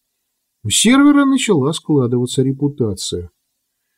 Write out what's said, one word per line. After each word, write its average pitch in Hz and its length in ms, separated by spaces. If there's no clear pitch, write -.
У 110 60
сервера 277 540
начала 208 480
складываться 127 720
репутация. 131 880